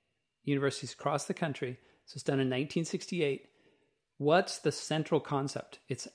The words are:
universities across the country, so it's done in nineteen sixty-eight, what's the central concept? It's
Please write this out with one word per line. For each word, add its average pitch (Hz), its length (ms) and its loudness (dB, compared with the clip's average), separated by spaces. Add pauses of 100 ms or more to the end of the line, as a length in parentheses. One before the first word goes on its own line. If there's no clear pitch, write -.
(440)
universities 139 480 0
across 147 320 -2
the - 100 -4
country, 135 440 -4 (280)
so - 80 -18
it's 139 80 -10
done 139 160 2
in 131 100 4
nineteen 147 360 0
sixty-eight, 160 640 -2 (720)
what's 160 400 4
the 156 120 2
central 156 500 0
concept? - 680 -4
It's - 260 -4